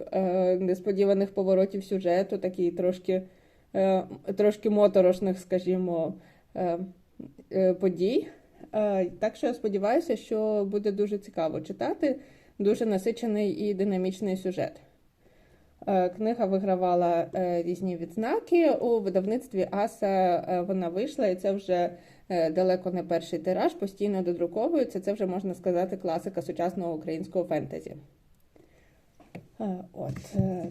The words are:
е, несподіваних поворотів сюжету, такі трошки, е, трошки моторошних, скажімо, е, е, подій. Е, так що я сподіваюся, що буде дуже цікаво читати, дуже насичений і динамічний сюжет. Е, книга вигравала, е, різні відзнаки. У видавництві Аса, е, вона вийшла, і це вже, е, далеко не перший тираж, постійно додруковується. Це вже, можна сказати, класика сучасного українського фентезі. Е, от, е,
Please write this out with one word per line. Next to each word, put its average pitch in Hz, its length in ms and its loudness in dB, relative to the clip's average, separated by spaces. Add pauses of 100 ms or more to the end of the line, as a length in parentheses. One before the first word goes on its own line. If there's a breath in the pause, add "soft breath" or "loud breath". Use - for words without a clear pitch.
(120)
е, 185 460 2
несподіваних 196 760 2
поворотів 190 500 2
сюжету, 190 540 0
такі 180 340 -2
трошки, 185 500 0 (540 loud breath)
е, 190 280 4 (340)
трошки 208 320 4
моторошних, 190 720 4
скажімо, 185 720 -2 (420 loud breath)
е, 170 240 -2 (720)
е, 185 220 4
подій. 185 540 0 (460 loud breath)
Е, 202 320 2
так 214 300 -4
що - 120 -2
я 240 60 0
сподіваюся, 220 600 0
що 214 500 0
буде 208 260 -2
дуже 202 260 -2
цікаво 160 440 -4
читати, 262 580 -2 (400 loud breath)
дуже 208 260 2
насичений 208 640 0
і 208 220 -2
динамічний 185 640 -2
сюжет. 185 440 -6 (1080 soft breath)
Е, 185 220 2
книга 220 360 -2
вигравала, 180 920 2
е, 175 280 0
різні 175 340 -4
відзнаки. 294 720 2
У 233 280 2
видавництві 196 720 0
Аса, 196 800 2
е, 180 120 0
вона 185 280 -2
вийшла, 220 380 -2
і 185 80 2
це 196 160 -2
вже, 185 380 0 (400 loud breath)
е, 165 220 2
далеко 185 400 2
не 175 120 -2
перший 165 360 -2
тираж, 190 340 0
постійно 202 480 -2
додруковується. 190 800 0
Це 202 140 -2
вже, 208 120 -4
можна 185 280 -2
сказати, 185 440 -2
класика 175 440 -4
сучасного 175 520 -4
українського 165 520 -4
фентезі. 151 500 -6 (1700 soft breath)
Е, 190 160 -4 (160)
от, 131 240 -8 (180)
е, 185 360 0